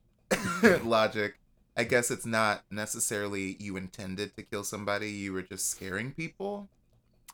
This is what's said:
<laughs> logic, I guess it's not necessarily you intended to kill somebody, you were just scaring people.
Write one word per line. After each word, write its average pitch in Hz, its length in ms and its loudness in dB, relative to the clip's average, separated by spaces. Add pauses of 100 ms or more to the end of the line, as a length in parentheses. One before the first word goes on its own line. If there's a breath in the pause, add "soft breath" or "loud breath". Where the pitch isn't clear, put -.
(300)
<laughs> 185 320 0 (200)
logic, 110 560 2 (380)
I 120 80 2
guess 120 260 4
it's 113 160 -4
not 110 440 2
necessarily 101 880 -2
you 101 180 -6
intended 95 600 -6
to 110 60 -12
kill 104 220 -6
somebody, 104 460 -2
you 98 220 -4
were 92 100 -2
just 92 260 -6
scaring 98 440 -4
people. 101 560 -8 (640)